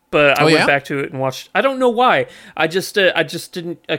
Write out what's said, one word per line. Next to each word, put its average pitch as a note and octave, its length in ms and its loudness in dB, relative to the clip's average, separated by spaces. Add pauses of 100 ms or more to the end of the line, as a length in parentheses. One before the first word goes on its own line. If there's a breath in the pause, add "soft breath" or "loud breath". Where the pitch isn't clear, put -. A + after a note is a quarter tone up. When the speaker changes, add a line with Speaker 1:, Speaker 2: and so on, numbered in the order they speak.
(100)
Speaker 1:
but C#3+ 280 2
I D3 40 2
Speaker 2:
Oh, - 20 4
Speaker 1:
went D#3 140 4
Speaker 2:
yeah? D#3+ 80 2
Speaker 1:
back C#3+ 200 0
to D3 120 -6
it C#3 140 -6
and C3+ 80 -10
watched. C3 340 -6
I G3+ 80 2
don't C4+ 160 0
know B3+ 100 2
why. A3 380 2 (320 loud breath)
I D#3+ 80 0
just, F3 320 -4
uh, F#3 180 4
I E3 60 0
just D#3+ 320 -8
didn't, E3+ 240 -10 (100)
uh, D#3 100 -4